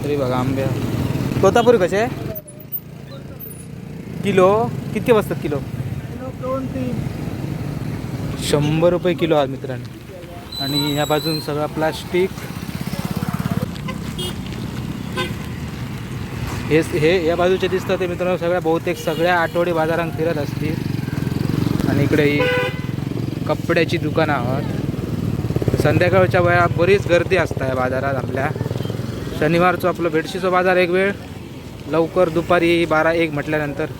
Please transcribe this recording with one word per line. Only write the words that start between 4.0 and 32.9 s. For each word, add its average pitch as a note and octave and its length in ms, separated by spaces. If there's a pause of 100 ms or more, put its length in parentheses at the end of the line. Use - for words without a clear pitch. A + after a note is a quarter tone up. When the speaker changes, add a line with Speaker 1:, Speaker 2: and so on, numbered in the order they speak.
Speaker 1:
किलो? G3+ 460 (240)
किती A3 180
बसतात G3 300
किलो? D3 140
Speaker 2:
किलो - 720 (160)
दोन C4 240
तीन. B3+ 320 (1400)
Speaker 1:
शंभर D3+ 460
रुपये F3 260
किलो D#3 220
आहे C#3+ 100
मित्रांनो. B2+ 500 (640)
आणि C#3+ 340
ह्या D3 100
बाजून D3+ 360
सगळा D3 260
प्लास्टिक. D#3+ 640 (4000)
हे, D3+ 140
हे D#3+ 460
या E3+ 100
बाजूचे F#3 320
दिसतं F#3 320
ते F#3 60
मित्रांनो, F3+ 300
सगळ्या E3+ 240
बहुतेक E3 380
सगळ्या E3+ 400
आठवडी E3+ 340
बाजारांत E3 400
फिरत D#3+ 260
असतील. D3 360 (1120)
आणि C#3 160
इकडे D3 180
ही D3 180 (1080)
कपड्याची E3+ 480
दुकानं D3+ 360
आहोत. C3 300 (1200)
संध्याकाळच्या F3+ 580
वेळा F3 260 (100)
बरीच F#3 300
गर्दी E3+ 300
असते C#3+ 280
या C3 100
बाजारात C3 400
आपल्या. C3 340 (880)
शनिवारचं E3+ 500
आपलं E3+ 220
बेडशीचं E3+ 420
बाजार F3+ 240
एक F3+ 140
वेळ F#3+ 220 (760)
लवकर E3 400
दुपारी E3+ 560
बारा D#3 280